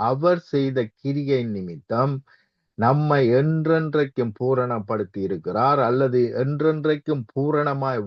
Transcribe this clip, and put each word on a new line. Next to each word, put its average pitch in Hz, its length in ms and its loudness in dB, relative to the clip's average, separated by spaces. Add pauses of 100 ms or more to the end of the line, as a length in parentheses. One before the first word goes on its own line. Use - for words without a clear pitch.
அவர் 156 420 2
செய்த 135 400 0 (100)
கிரியை 139 500 -2
நிமித்தம் 110 720 -2 (600)
நம்மை 143 520 2
என்றென்றைக்கும் 151 1040 0
பூரணப்படுத்தி 117 840 -2
இருக்கிறார், 95 600 0
அல்லது 123 420 2 (140)
என்றென்றைக்கும் 147 920 -2
பூரணமாய் 139 800 -2